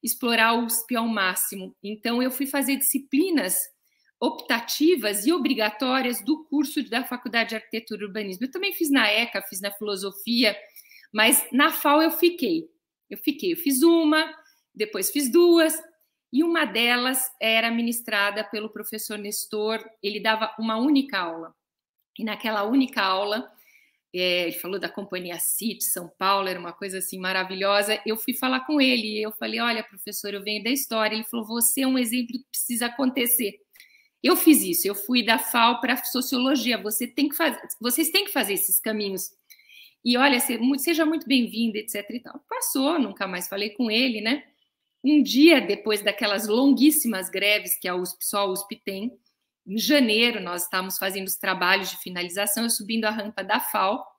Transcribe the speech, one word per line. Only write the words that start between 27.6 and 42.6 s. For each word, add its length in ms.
Eu 100
fui 180
falar 280
com 180
ele, 380
e 40
eu 120
falei, 260
"Olha, 240
professor, 500
eu 80
venho 220
da 60
história." 460
Ele 100
falou, 220
"Você 340
é 60
um 120
exemplo 320
que 180
precisa 360
acontecer." 760
Eu 140
fiz 260
isso, 240
eu 80
fui 260
da 160
fao 440
pra 160
Sociologia. 840
"Você 240
tem 220
que 80
faz-, 240
vocês 280
têm 140
que 80
fazer 220
esses 260
caminhos. 520
E 140
olha, 240
se-, 200
mu-, 200
seja 260
muito 220
bem-vindo", 500
et 120
cetera 280
e 40
tal. 260
Passou, 500